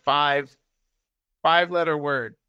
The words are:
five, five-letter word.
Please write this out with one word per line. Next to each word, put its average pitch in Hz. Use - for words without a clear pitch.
five, 143
five-letter 170
word. 139